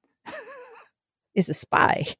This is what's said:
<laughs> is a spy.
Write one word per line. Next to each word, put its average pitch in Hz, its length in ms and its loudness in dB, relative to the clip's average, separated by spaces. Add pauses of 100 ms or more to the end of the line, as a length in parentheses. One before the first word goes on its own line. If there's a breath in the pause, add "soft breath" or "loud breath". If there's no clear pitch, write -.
(260)
<laughs> - 1120 -18
is 190 140 2
a 156 40 -2
spy. - 520 2 (140)